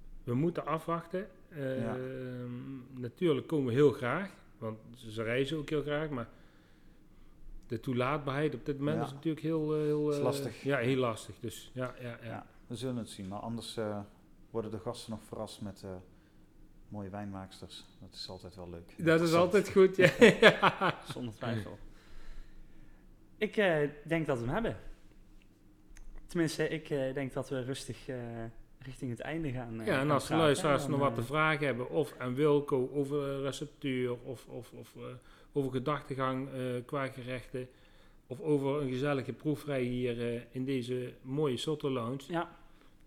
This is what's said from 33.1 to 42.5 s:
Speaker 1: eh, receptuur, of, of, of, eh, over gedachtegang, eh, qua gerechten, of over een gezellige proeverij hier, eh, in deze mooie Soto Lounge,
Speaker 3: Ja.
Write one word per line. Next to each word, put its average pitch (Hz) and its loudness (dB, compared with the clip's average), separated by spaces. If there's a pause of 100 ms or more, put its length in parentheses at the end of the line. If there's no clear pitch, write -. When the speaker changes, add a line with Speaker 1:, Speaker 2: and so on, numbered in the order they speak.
Speaker 1:
eh, 135 -4
receptuur, 131 -2 (120)
of, 131 -10
of, 131 -12
of, 120 -16
eh, 120 -14 (500)
over 135 2
gedachtegang, 131 -2
eh, 131 -4 (240)
qua 139 -2
gerechten, 127 -8 (600)
of 131 -8
over 147 2
een 135 -2
gezellige 131 0
proeverij 143 -2
hier, 123 0
eh, 120 -4 (100)
in 131 -4
deze 127 -2
mooie 135 0
Soto 151 -2
Lounge, 127 -2
Speaker 3:
Ja. 170 -2 (580)